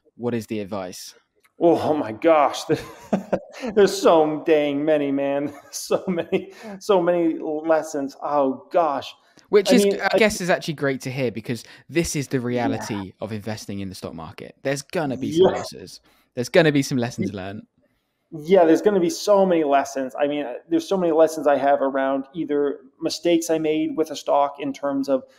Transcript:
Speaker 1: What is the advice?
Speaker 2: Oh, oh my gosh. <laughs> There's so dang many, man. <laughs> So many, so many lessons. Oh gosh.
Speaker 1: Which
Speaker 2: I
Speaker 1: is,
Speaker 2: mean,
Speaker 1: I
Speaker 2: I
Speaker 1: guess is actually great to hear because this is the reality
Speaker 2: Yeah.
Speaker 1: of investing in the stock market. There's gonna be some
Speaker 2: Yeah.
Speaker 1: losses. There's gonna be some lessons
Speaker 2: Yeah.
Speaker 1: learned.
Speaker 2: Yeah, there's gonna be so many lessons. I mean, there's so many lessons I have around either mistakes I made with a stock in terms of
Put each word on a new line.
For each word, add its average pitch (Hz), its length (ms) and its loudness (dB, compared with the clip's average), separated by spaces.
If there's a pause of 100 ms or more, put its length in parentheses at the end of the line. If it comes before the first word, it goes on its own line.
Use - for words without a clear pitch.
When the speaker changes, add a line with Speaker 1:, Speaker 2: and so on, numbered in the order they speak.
(160)
Speaker 1:
What 120 180 -4
is 113 140 -4
the 110 120 -4
advice? 95 560 -8 (480)
Speaker 2:
Oh, 165 160 4
oh 151 140 0
my 120 180 -4
gosh. 151 520 2
<laughs> - 1120 -6
There's 196 200 4
so 156 500 4
dang 147 380 2
many, 147 280 2
man. 139 420 -2 (100)
<laughs> - 80 -20
So - 360 -4
many, 190 460 -4 (260)
so 190 220 2
many 170 360 0
lessons. 156 880 -2
Oh 139 480 0
gosh. 147 420 0 (360)
Speaker 1:
Which 196 220 4
Speaker 2:
I 247 40 8
Speaker 1:
is, 202 100 6
Speaker 2:
mean, 202 160 0
Speaker 1:
I 196 120 0
Speaker 2:
I 190 40 2
Speaker 1:
guess 214 240 2
is 175 80 -2
actually 160 260 0
great 135 260 -2
to 135 100 -8
hear 127 180 -2
because 113 340 -8 (240)
this 165 280 -2
is 139 140 -4
the 135 100 0
reality 117 560 -2
Speaker 2:
Yeah. 95 240 -8
Speaker 1:
of 107 120 -8
investing 107 480 -8
in 98 100 -6
the 95 60 -12
stock - 180 -12
market. 80 500 -16
There's 139 180 -4
gonna 143 360 -6
be 131 160 -6
some 175 180 6
Speaker 2:
Yeah. - 60 -6
Speaker 1:
losses. - 440 -14 (320)
There's 123 160 -4
gonna 160 220 6
be 143 100 2
some 135 160 -2
lessons 117 340 -4
Speaker 2:
Yeah. 104 60 -10
Speaker 1:
learned. 98 300 -12 (640)
Speaker 2:
Yeah, 165 320 4
there's 160 180 6
gonna 202 200 2
be 170 80 0
so 196 360 2
many 170 200 2
lessons. 139 520 0
I 147 100 0
mean, 147 180 -4 (240)
there's 165 180 0
so 196 100 0
many 175 140 0
lessons 156 360 2
I 143 100 4
have 139 240 2
around 135 520 -2
either 147 460 -2 (220)
mistakes 165 480 0
I 160 100 2
made 156 380 -2
with 156 120 -2
a 143 60 -8
stock 143 440 0
in 147 140 -6
terms 139 360 -4
of 131 140 0 (160)